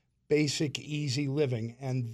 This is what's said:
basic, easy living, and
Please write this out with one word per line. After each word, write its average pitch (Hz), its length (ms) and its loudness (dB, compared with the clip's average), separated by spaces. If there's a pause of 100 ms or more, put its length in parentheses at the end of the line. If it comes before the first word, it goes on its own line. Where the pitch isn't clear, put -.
(280)
basic, 151 520 2
easy 147 480 -2
living, 123 520 0
and 127 340 -4